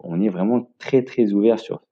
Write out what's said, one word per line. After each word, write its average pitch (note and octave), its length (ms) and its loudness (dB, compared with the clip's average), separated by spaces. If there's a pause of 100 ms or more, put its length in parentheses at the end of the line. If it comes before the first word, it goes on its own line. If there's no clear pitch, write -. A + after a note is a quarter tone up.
on F2 180 -4
est G#2 100 2
vraiment G#2+ 480 -2
très C3 260 0
très A#2 280 0
ouvert G#2+ 280 4
sur - 320 -12